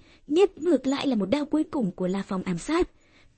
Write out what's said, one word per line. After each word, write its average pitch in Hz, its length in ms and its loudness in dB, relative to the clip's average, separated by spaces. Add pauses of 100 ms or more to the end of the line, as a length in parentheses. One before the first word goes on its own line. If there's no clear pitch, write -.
(260)
nhất 339 320 4
ngược 294 280 2
lại 277 200 -2
là 254 100 0
một 190 140 0
đao 285 140 0
cuối 302 200 0
cùng 214 280 -2
của 185 140 -4
La 190 160 -2
Phong 185 200 -4
ám 175 160 -4
sát. 330 320 -2 (480)